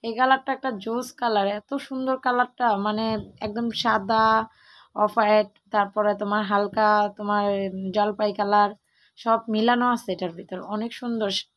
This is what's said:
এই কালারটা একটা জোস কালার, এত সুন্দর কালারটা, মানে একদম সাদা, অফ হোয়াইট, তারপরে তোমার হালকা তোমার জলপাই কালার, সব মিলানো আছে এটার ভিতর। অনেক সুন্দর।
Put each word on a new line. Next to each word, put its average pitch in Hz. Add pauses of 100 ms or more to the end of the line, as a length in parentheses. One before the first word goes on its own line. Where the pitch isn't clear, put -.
এই 233
কালারটা 262
একটা 262
জোস 233
কালার, 214
এত 208
সুন্দর 262
কালারটা, 247
মানে 214 (360)
একদম 214
সাদা, 220 (720)
অফ 208
হোয়াইট, 214 (220)
তারপরে 208
তোমার 208
হালকা 208 (280)
তোমার 208 (480)
জলপাই 208
কালার, 208 (480)
সব 226 (100)
মিলানো 233
আছে 240
এটার 180
ভিতর। 185
অনেক 214
সুন্দর। 226 (260)